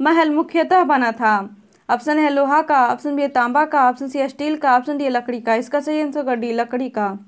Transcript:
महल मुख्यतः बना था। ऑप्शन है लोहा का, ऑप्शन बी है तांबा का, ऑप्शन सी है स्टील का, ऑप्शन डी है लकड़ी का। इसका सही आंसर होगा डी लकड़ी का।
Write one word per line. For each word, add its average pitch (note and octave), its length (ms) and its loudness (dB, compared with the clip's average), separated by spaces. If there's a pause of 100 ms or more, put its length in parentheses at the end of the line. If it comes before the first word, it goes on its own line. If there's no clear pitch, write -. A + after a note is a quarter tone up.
महल D#4+ 300 4
मुख्यतः D#4+ 540 2
बना C4 280 2
था। A3+ 240 0 (520)
ऑप्शन C#4+ 300 0
है D4+ 120 2
लोहा C#4 320 2
का, C#4+ 240 2
ऑप्शन C4 300 -4
बी C#4+ 60 0
है C#4+ 80 0
तांबा B3+ 360 0
का, D4 220 2
ऑप्शन B3+ 200 -4
सी C4+ 100 -6
है C#4 100 0
स्टील D4+ 280 -4
का, C#4 200 2
ऑप्शन C#4 220 -2
डी D4 60 -4
है C4+ 60 -2
लकड़ी A#3+ 300 -4
का। A3+ 160 -2
इसका A#3+ 240 -4
सही D4+ 220 -2
आंसर D4 160 -4
होगा C4 160 -2
डी A#3 180 -4
लकड़ी A#3 380 -4
का। G#3 260 -4 (120)